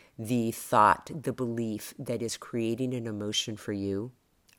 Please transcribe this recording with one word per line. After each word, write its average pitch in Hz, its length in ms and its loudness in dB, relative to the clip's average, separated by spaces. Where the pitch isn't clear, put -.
the 113 340 0
thought, - 640 6
the 135 200 -4
belief 117 640 -4
that 117 240 -4
is 113 160 -4
creating 117 560 -2
an 117 120 -4
emotion 107 520 -4
for 107 160 -4
you, 98 380 -2